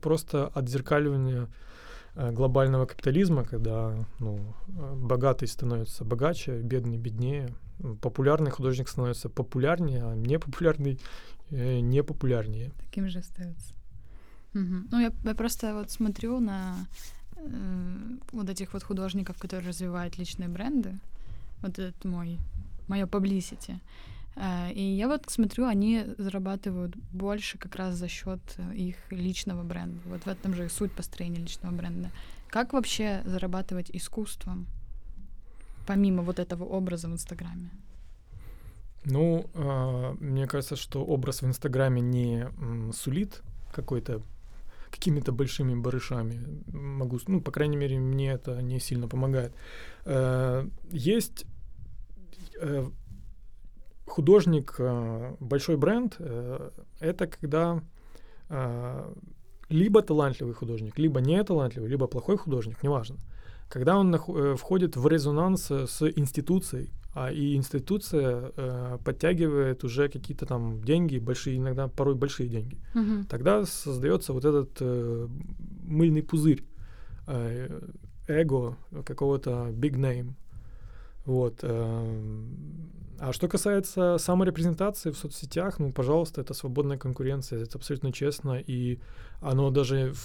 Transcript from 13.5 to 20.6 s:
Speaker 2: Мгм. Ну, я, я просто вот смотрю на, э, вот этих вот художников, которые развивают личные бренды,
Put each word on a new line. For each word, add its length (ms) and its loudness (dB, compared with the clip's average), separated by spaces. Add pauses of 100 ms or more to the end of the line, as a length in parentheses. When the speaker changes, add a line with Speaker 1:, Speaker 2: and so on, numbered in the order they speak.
Speaker 2:
Мгм. 380 0
Ну, 80 4
я, 120 4 (140)
я 100 0
просто 380 0
вот 180 -6
смотрю 480 0
на, 360 0 (640)
э, 600 -4 (340)
вот 180 -4
этих 240 -6
вот 100 -6
художников, 540 -4
которые 320 -6
развивают 500 -4
личные 300 -6
бренды, 500 -2 (600)